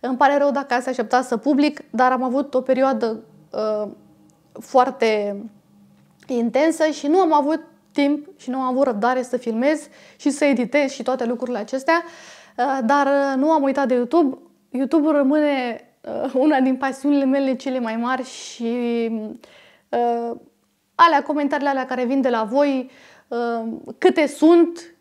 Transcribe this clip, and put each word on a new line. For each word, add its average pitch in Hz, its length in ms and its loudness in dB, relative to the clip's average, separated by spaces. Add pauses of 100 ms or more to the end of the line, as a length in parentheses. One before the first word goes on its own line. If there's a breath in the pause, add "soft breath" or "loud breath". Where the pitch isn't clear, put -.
Îmi 254 160 -4
pare 285 220 4
rău 285 120 2
dacă 269 240 -2
ați 240 140 -2
așteptat 254 360 0
să 247 120 -4
public, 294 440 0 (100)
dar 254 220 2
am 247 100 -2
avut 269 320 -4
o 254 60 2
perioadă, 247 600 0 (300)
uh, 214 380 -4 (720)
foarte 226 760 0 (920)
intensă 269 600 0
și 294 200 -4
nu 330 140 4
am 339 120 2
avut 294 280 2 (320)
timp 285 340 0 (100)
și - 140 -12
nu 262 80 -4
am 254 140 -2
avut 262 120 2
răbdare 247 380 0
să 254 140 -6
filmez 247 520 -2 (280 loud breath)
și - 140 -2
să 285 140 -2
editez 269 460 2
și 247 120 -14
toate 254 220 -4
lucrurile 240 340 -4
acestea, 262 440 -2 (540 loud breath)
uh, 269 280 -2
dar, 277 220 2
uh, 277 300 0
nu 285 140 2
am 311 120 2
uitat 269 260 0
de 254 60 2
YouTube. 262 440 2 (320)
YouTube 285 400 0
rămâne, 285 680 0 (440)
uh, 262 100 -6
una 269 260 4
din 262 160 2
pasiunile 277 480 0
mele 269 300 0
cele 262 240 -6
mai 226 180 -6
mari 247 280 -4
și, - 480 -8 (1160 soft breath)
uh, 233 480 -2 (580)
alea, 320 280 6
comentariile 285 480 -2
alea 262 160 -2
care 254 180 -4
vin 269 160 0
de 262 80 2
la 226 160 0
voi, 262 460 0 (380 loud breath)
uh, 233 340 -4 (360)
câte 330 280 2
sunt 339 760 4